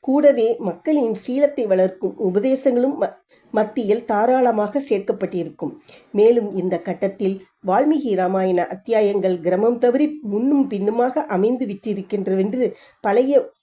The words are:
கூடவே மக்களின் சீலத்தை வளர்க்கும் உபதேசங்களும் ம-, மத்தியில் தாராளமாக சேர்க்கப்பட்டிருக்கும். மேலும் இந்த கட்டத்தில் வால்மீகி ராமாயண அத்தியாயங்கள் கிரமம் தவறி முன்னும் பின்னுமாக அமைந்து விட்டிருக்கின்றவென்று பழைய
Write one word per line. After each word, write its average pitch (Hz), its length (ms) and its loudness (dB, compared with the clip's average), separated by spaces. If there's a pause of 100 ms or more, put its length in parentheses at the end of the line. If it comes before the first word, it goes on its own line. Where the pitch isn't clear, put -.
கூடவே 262 480 4 (100)
மக்களின் 226 560 -2
சீலத்தை 269 520 0
வளர்க்கும் 185 520 0
உபதேசங்களும் 254 800 0
ம-, - 120 -2 (420)
மத்தியில் 214 500 -2
தாராளமாக 226 760 0
சேர்க்கப்பட்டிருக்கும். 190 960 -4 (380)
மேலும் 220 400 4
இந்த 180 260 -2
கட்டத்தில் 190 580 -4 (300)
வால்மீகி 262 480 0
ராமாயண 185 520 0
அத்தியாயங்கள் 202 760 0
கிரமம் 196 380 0
தவறி 254 300 2 (140)
முன்னும் 247 440 0
பின்னுமாக 233 600 -2
அமைந்து 226 400 0
விட்டிருக்கின்றவென்று 202 1000 -4 (340)
பழைய 254 440 2 (180)